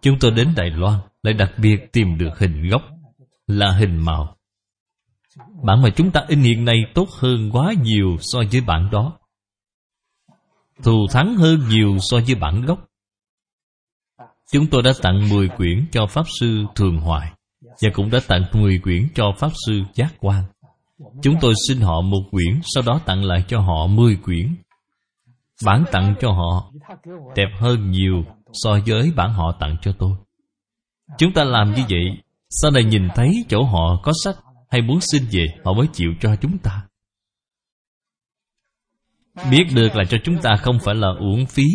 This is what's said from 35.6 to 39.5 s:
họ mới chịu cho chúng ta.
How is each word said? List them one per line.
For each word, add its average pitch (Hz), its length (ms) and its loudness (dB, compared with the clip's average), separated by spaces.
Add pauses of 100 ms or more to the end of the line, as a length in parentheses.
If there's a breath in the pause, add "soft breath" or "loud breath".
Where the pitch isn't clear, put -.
họ 92 80 0
mới 123 200 0
chịu 82 260 -4
cho 107 220 0
chúng 175 160 -4
ta. 101 300 -6 (2750)